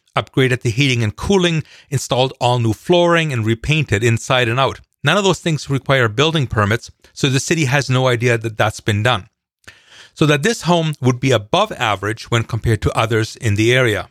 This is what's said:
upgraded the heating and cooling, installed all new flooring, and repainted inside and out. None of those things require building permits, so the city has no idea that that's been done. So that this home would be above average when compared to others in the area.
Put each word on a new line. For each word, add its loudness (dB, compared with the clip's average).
upgraded 0
the -2
heating 0
and -4
cooling, 0
installed -2
all 2
new 0
flooring, 2
and -2
repainted 0
inside 0
and -2
out. -2
None 2
of 0
those 0
things -4
require 0
building 0
permits, -2
so -2
the 0
city 0
has 0
no 2
idea 2
that -6
that's -2
been -2
done. -2
So 0
that 2
this 0
home 0
would 0
be 0
above 0
average -4
when 0
compared -2
to -2
others -2
in -2
the 2
area. 0